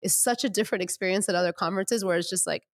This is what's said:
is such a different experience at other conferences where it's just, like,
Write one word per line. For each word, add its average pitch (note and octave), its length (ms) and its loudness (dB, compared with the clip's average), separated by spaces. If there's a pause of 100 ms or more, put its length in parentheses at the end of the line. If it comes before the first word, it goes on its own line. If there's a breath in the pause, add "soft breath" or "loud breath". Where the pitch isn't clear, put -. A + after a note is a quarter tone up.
is G3+ 120 0
such - 300 2
a C4+ 40 2
different G3+ 340 0
experience F#3+ 460 0
at G3 60 0
other F3 180 2
conferences F#3+ 520 -2
where F3+ 120 2
it's E3+ 140 -2
just, F3+ 160 -2
like, - 280 -4